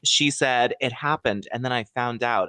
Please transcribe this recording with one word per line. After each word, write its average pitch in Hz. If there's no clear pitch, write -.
She 147
said, 123
"It 127
happened, 113
and 120
then 127
I 120
found 120
out, 107